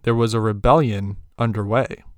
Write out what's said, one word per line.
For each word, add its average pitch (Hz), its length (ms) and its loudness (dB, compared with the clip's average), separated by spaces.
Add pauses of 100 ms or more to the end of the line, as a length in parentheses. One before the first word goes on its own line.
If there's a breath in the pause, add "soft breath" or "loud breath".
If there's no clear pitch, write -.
There 117 120 2
was 117 180 2
a 113 60 0
rebellion 107 760 0 (200)
underway. 110 680 -2 (140)